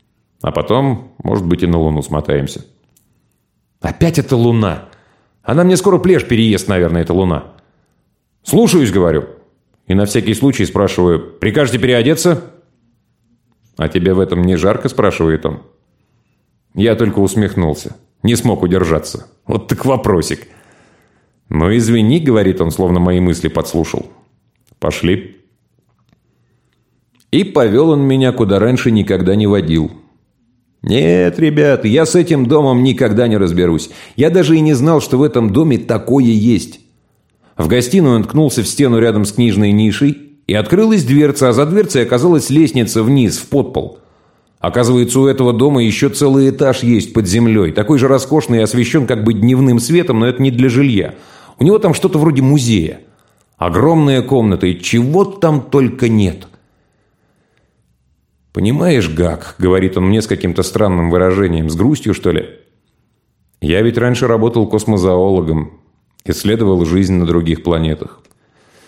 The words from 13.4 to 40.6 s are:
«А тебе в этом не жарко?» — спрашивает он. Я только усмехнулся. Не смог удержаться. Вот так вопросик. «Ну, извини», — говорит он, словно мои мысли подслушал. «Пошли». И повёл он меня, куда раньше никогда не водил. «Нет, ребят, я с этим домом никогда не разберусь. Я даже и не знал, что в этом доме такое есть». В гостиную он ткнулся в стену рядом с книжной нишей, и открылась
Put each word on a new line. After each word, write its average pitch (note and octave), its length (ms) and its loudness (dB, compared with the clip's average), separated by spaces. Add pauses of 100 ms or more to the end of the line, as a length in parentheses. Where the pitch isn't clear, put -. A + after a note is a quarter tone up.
«А D#2+ 120 -4
тебе F#2 240 0
в F#2 60 2
этом F2+ 240 0
не F2+ 120 2
жарко?» — F#2+ 340 -2
спрашивает E2 560 0
он. D#2 180 -8 (1120)
Я G#2+ 200 0
только A2 240 -2
усмехнулся. F#2+ 800 -2 (240)
Не A#2 140 0
смог A2 260 -2
удержаться. F2 640 -2 (200)
Вот A2 200 -4
так - 180 -6
вопросик. F#2+ 600 -2 (1000)
«Ну, E2 260 0
извини», — A#2 460 2
говорит G#2+ 400 0
он, E2 80 0
словно F2+ 300 0
мои F2+ 200 2
мысли F2 280 -2
подслушал. D#2+ 580 -4 (720)
«Пошли». - 600 -4 (1900)
И E3 120 2
повёл C3 460 2
он C#3+ 120 2
меня, C3 300 2
куда G2+ 280 0
раньше B2 320 2
никогда F#2+ 440 0
не G#2+ 120 2
водил. D#2+ 440 0 (880)
«Нет, E3+ 580 0
ребят, D3 460 2
я C3+ 200 2
с D#3+ 100 -2
этим D#3+ 300 2
домом C3 380 2
никогда B2 440 0
не A2 100 0
разберусь. F2 520 0 (260)
Я C#3+ 140 2
даже E3 260 2
и D#3 60 2
не D#3 120 2
знал, C#3+ 280 2
что - 160 -2
в C3 60 2
этом A#2+ 280 0
доме C#3 260 2
такое A#2+ 480 -2
есть». A2 560 0 (760)
В D#2+ 100 -2
гостиную B2 480 2
он G#2+ 80 0
ткнулся C#3 400 0
в F#2 40 -4
стену B2 320 0
рядом A2 260 0
с G2+ 60 -6
книжной G#2+ 400 0
нишей, A2 760 -2
и F2 60 -2
открылась F#3 500 0